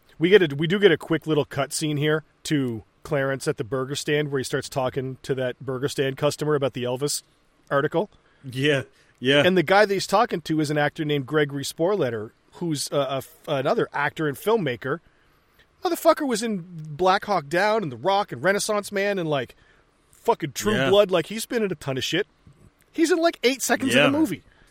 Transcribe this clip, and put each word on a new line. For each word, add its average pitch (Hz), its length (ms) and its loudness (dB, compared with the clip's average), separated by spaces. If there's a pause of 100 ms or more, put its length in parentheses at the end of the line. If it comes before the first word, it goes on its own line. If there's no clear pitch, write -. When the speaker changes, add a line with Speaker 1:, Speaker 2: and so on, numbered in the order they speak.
(200)
Speaker 1:
We 160 100 2
get 185 220 6
a, 139 40 -6
we 160 120 -2
do 185 100 0
get 196 140 6
a 151 60 4
quick - 280 -4
little 147 200 2
cut 143 280 -4
scene 151 240 -4
here 151 260 0 (200)
to 127 400 -2 (180)
Clarence 135 460 -4
at 151 100 -2
the 139 60 -8
burger 131 320 -6
stand 147 340 -2
where 139 100 -2
he 127 40 -2
starts 131 260 -6
talking 131 540 -4
to 143 100 -4
that 127 260 -4
burger 131 300 -6
stand 135 260 -2
customer 147 380 -2
about 139 200 0
the 123 100 -6
Elvis 127 400 -4 (480)
article. 147 400 0 (320)
Speaker 2:
Yeah, 135 400 0 (360)
yeah. 139 240 4
Speaker 1:
And 185 140 4
the 170 60 4
guy 190 240 6
that 196 60 -4
he's 185 120 -2
talking 202 360 2
to 156 180 -2
is 147 100 0
an 151 80 -2
actor 147 260 0
named 147 220 -2
Gregory 143 380 0
Sporletter, 127 680 -2 (280)
who's, 160 340 -4
uh, 160 60 -2 (120)
a 139 80 -4
f-, - 180 -10 (120)
another 151 440 0
actor 147 360 -2
and 139 100 -4
filmmaker. 160 640 -2 (840)
Motherfucker 320 440 2
was 226 160 -2
in 208 200 -4 (280)
Black 185 340 2
Hawk 170 240 -2
Down 208 340 2
and 151 80 -6
The 120 60 -10
Rock 196 340 0
and 123 120 -12
Renaissance 202 480 0
Man 202 280 0
and, 165 80 -2
like, 139 280 -2 (560)
fucking 175 420 -2
True - 220 -2
Speaker 2:
Yeah. 131 160 2
Speaker 1:
Blood. 202 200 6
Like, 175 140 2
he's 214 220 -10
been 233 160 -2
in 190 80 -2
a 160 40 -6
ton 135 220 -6
of 123 80 -4
shit. - 200 -2 (680)
He's 311 180 2
in, 359 60 4
like, 339 260 0
eight 247 180 0
seconds - 320 0
Speaker 2:
Yeah, - 120 6
Speaker 1:
of - 0 -
the 277 60 4
Speaker 2:
man. 294 100 0
Speaker 1:
movie. 196 220 -2 (280)